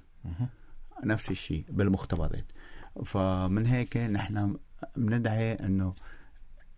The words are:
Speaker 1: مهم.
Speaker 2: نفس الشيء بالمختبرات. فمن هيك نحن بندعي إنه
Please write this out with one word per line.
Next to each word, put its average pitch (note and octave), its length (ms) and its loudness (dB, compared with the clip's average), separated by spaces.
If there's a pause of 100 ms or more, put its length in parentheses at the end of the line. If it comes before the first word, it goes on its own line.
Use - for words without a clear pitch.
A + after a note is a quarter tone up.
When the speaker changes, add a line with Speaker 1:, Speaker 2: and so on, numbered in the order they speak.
(260)
Speaker 1:
مهم. F2+ 220 -2 (560)
Speaker 2:
نفس G#2+ 280 0
الشيء D#2+ 380 -2
بالمختبرات. F#2 760 2 (600)
فمن F#2+ 600 2
هيك B2 320 2
نحن G#2 600 0 (380)
بندعي A2+ 580 2
إنه F#2+ 400 2 (840)